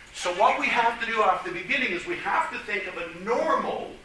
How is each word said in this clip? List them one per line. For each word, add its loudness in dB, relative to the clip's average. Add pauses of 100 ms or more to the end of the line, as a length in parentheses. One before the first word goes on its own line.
(140)
So -2
what 6
we 0
have 2
to -2
do 2
off 2
the -6
beginning -2
is -6
we -4
have 0
to -8
think -6
of -10
a -10
normal 0 (140)